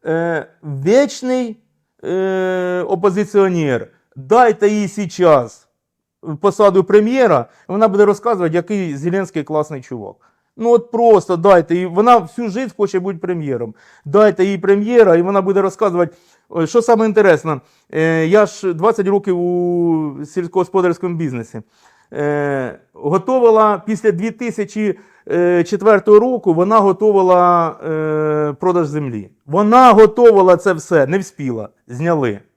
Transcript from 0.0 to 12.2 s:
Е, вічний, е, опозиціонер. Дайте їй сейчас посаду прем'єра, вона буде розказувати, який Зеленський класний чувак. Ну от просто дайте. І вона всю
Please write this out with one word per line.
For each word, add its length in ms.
Е, 420
вічний, 920
е, 840
опозиціонер. 1000
Дайте 540
їй 180
сейчас 800
посаду 420
прем'єра, 640
вона 200
буде 180
розказувати, 500
який 420
Зеленський 460
класний 380
чувак. 340
Ну 140
от 200
просто 460
дайте. 380
І 100
вона 320
всю 320